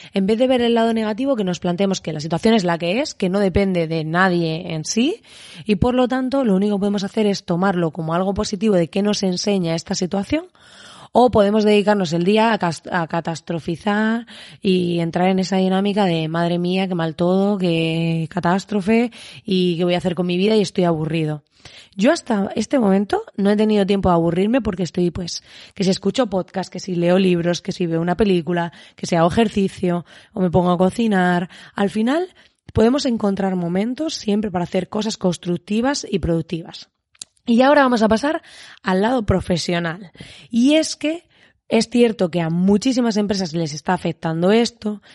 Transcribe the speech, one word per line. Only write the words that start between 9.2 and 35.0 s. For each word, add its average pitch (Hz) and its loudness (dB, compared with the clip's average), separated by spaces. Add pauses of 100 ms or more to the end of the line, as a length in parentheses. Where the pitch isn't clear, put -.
enseña 180 -2
esta 165 -6
situación. 202 -4 (680)
O 240 4
podemos 208 4
dedicarnos 208 2
el 170 0
día 214 2
a 202 0
cas-, 170 -4
a 170 -2
catastrofizar 180 -4 (380)
y 180 0
entrar 170 0
en 190 2
esa 185 -2
dinámica 190 0
de 165 0
"madre 170 -2
mía, 185 -2
qué 185 -4
mal 165 -4
todo, 190 0
qué 165 -2
catástrofe 202 0 (340)
y 180 0
qué 170 -2
voy 175 2
a 175 2
hacer 180 -2
con 180 -2
mi 175 -2
vida 214 2
y 214 4
estoy 180 0
aburrido". 156 -2 (500)
Yo 202 2
hasta 214 -2
este 226 -2
momento 208 0 (120)
no 202 2
he 214 2
tenido 214 2
tiempo 190 0
de 180 4
aburrirme 180 2
porque 196 -4
estoy, 175 -2
pues, 170 -10 (320)
que 165 -4
si 185 2
escucho 196 -2
podcast, 185 -6
que 180 -12
si 185 -8
leo 175 2
libros, 175 2
que - -8
si 180 -4
veo 165 0
una 175 -2
película, 175 0 (240)
que - -18
si - -4
hago 165 4
ejercicio 190 0 (260)
o - -6
me 180 2
pongo 180 2
a 175 2
cocinar. 185 2 (240)
Al 202 -2
final 269 -2 (440)
podemos 247 2
encontrar 196 -2
momentos 202 -4
siempre 214 -2
para 175 -2
hacer 180 -4
cosas 208 -6